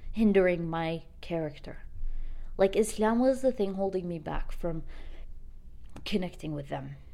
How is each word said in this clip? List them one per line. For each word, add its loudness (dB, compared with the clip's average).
hindering 6
my -2
character. -4
Like, 6
Islam 4
was 4
the 6
thing 0
holding 0
me -4
back -2
from -2
connecting -2
with -8
them, -8